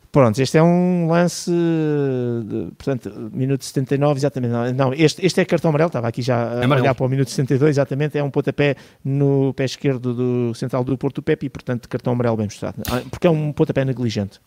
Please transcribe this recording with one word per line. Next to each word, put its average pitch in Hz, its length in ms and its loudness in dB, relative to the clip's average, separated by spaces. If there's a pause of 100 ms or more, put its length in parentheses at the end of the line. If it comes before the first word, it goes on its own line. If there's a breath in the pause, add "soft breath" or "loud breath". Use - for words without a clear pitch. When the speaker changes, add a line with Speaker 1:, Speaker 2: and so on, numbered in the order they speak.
Speaker 1:
Pronto, 123 320 4
este 135 160 2
é 156 60 8
um 175 460 2
lance 175 420 2
de, 135 1300 0
portanto, 120 540 -6
minuto 131 340 -2
setenta 139 280 -2
e 139 40 0
nove, 143 220 2
exatamente. 131 320 -2
Não, 120 220 -2
não, 131 200 0
este, 151 300 2
este 185 180 2
é 175 40 4
cartão 170 240 0
amarelo, 151 200 2
estava 120 180 -4
aqui 120 140 -4
já 123 160 0
a 120 260 -2
Speaker 2:
Amarelo. 131 180 4
Speaker 1:
olhar 131 140 2
para 135 100 -2
o 127 40 0
minuto 135 200 0
setenta 143 240 -2
e 131 40 2
dois, 151 140 4
exatamente. 139 460 -2
É 143 60 0
um 143 80 -4
pontapé 143 460 0 (260 loud breath)
no 139 500 2
pé 135 120 -2
esquerdo 123 480 -2
do 123 420 0
central 127 280 -4
do 131 140 -2
Porto, 143 240 -4
Pepe, 151 260 -2
e, - 20 -6
portanto, - 400 -8
cartão 123 240 -4
amarelo 120 240 0
bem 107 80 -2
mostrado. - 440 -8
Ah, 123 120 -2 (100)
porque - 160 0
é - 20 6
um 151 220 0
pontapé 143 320 0
negligente. 117 640 -4